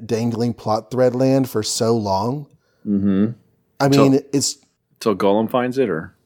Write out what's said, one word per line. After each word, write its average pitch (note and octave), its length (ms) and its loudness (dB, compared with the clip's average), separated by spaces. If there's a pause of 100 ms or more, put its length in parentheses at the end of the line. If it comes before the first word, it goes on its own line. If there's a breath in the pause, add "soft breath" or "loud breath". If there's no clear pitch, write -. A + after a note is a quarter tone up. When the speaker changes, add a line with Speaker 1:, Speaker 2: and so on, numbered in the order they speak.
Speaker 1:
dangling A#2 480 -2
plot A2 380 -4
thread B2 240 2
land C3 340 2
for G#2+ 140 -4
so A#2 320 0
long. A2+ 520 -2 (380)
Speaker 2:
Mm-hmm. G2+ 460 0 (480)
Speaker 1:
I C#3 100 2
Speaker 2:
Till C#3 200 6
Speaker 1:
mean, C3+ 120 2 (120)
it's C#3 240 -4 (420)
Speaker 2:
till G#2 160 0
Gollum G#2 340 0
finds B2 280 -2
it B2 120 0
or F2 260 -8 (100)